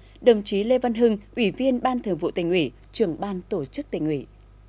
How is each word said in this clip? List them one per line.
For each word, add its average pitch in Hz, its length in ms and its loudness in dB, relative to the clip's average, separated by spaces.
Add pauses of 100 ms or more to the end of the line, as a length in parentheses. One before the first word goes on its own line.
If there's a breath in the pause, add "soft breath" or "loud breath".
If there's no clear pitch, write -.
(200 soft breath)
đồng 214 220 6
chí 202 220 0
Lê 247 140 2
Văn 247 160 0
Hưng, 220 240 4 (180)
Ủy 220 140 2
viên 247 320 0
Ban 254 180 0
Thường 196 160 -4
vụ 160 140 -2
Tỉnh 170 200 -2
ủy, 165 220 0 (200)
Trưởng 180 280 -2
ban 190 280 -6
Tổ 170 160 -4
chức - 260 -10
Tỉnh 160 160 -4
ủy. 147 200 -4 (420)